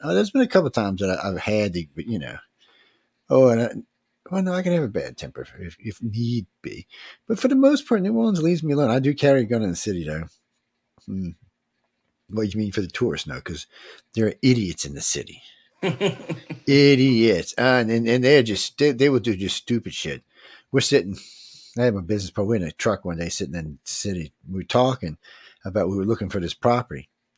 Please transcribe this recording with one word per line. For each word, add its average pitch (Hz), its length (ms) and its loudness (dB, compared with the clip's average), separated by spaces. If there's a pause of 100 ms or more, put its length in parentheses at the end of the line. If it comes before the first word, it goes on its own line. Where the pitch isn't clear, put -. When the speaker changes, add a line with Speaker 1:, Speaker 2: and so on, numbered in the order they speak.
Speaker 1:
Uh, 160 100 -2
there's 202 180 2
been 269 100 2
a 240 60 2
couple 170 240 2
times 98 300 0
that 95 100 2 (120)
I, 98 60 -4
I've 90 80 -4
had 104 360 0
to, 85 120 -6 (100)
but, 80 120 -10
you 113 120 -2
know. 64 180 -10 (920)
Oh, 131 200 8
and 117 120 4
I, 120 80 0 (640)
well, 190 100 -2
no, 185 120 -2
I 180 100 -2
can 180 100 0
have 170 80 2
a 135 60 0
bad 80 280 -6
temper 67 300 -12 (140)
if, 90 200 -14
if 107 220 -12
need 117 460 -4 (160)
be. - 240 -14 (400)
But 220 100 -2
for - 120 2
the 277 60 2
most 269 320 4
part, 214 140 0
New 208 140 0
Orleans 220 260 2
leaves 160 220 0
me 151 100 0
alone. 143 160 2
I 120 80 2
do 135 160 0
carry 139 280 4
a 113 40 0
gun 113 160 0
in 104 80 0
the 82 60 -4
city, 90 280 -4
though. 78 200 -6 (800)
Hmm. 95 240 -8 (1000)
What 107 220 -4
you 107 80 -4
mean 104 120 -2
for 104 100 -4
the 92 60 -4
tourists? 82 400 -4
No, 67 120 -10
'cause - 280 -12 (480)
there 113 100 2
are 107 160 0
idiots 117 440 2
in 69 100 -12
the 69 60 -12
city. - 420 -6 (180)
Speaker 2:
<laughs> - 220 -14 (840)
Speaker 1:
Idiots. 131 920 6
Uh, - 20 2 (200)
and, 110 100 0
and, 117 160 2
and 123 160 2
they're 139 200 6
just, 107 360 -4
they, 147 120 4
they 135 180 2
will 131 100 2
do 113 160 -2
just 92 220 -6
stupid 113 360 -4
shit. 69 300 -10 (480)
We're 127 100 2
sitting, 98 360 2 (600)
I 120 60 0
had 123 100 4
my 98 80 -4
business 92 300 -4
partner, 104 180 -2
we're 117 60 2
in 98 80 -2
a 80 80 -6
truck - 340 -2
one 85 120 -6
day 85 120 -6
sitting 78 260 -8
in 80 100 -8
the 73 180 -12
city. 90 480 -6 (180)
We 95 100 -8
were 87 40 -6
talking 123 540 0 (460)
about, 95 260 -2
we 98 80 -4
were 95 80 -2
looking 107 240 -2
for 101 100 -6
this 85 160 -6
property. 120 540 -2 (280)